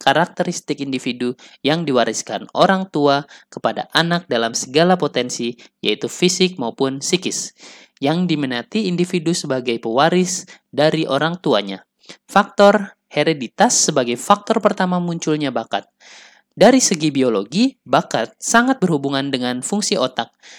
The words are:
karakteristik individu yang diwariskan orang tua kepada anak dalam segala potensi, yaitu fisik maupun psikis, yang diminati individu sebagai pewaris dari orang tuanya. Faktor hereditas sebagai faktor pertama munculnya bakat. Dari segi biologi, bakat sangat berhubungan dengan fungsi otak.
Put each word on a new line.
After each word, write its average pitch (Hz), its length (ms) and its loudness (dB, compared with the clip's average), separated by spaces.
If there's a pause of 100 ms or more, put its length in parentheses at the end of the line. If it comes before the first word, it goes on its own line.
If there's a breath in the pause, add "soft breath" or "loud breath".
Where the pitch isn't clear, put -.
karakteristik 143 840 0
individu 123 480 -4 (320 loud breath)
yang 156 240 0
diwariskan 113 640 0
orang 190 400 2
tua 143 320 2 (240 loud breath)
kepada - 480 -6
anak 170 320 0
dalam 113 240 -2
segala 165 480 2
potensi, 123 560 -4 (240 loud breath)
yaitu 107 320 -2
fisik 180 480 0
maupun 131 400 -2
psikis, - 560 -4 (480 loud breath)
yang 170 240 0
diminati 147 560 -4
individu 175 480 -2
sebagai 127 480 -4
pewaris 165 640 0 (240 loud breath)
dari 151 400 0
orang 156 320 -2
tuanya. 101 460 -2 (420 loud breath)
Faktor 202 720 4 (100)
hereditas 151 640 0 (160)
sebagai 120 320 0
faktor 202 400 2
pertama 185 400 0
munculnya 156 540 -2
bakat. 113 340 -6 (640 loud breath)
Dari 254 240 6
segi 160 320 0
biologi, 135 720 0
bakat 127 560 0
sangat 254 400 2
berhubungan 139 480 0
dengan 123 320 -4
fungsi 202 400 -4
otak. 123 320 -4 (280 loud breath)